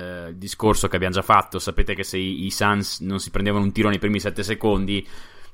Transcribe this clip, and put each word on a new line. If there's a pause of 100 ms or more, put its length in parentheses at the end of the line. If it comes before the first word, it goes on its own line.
(260)
eh,
il
discorso
che
abbiamo
già
fatto,
sapete
che
se
i,
i
Suns
non
si
prendevano
un
tiro
nei
primi
sette
secondi, (460)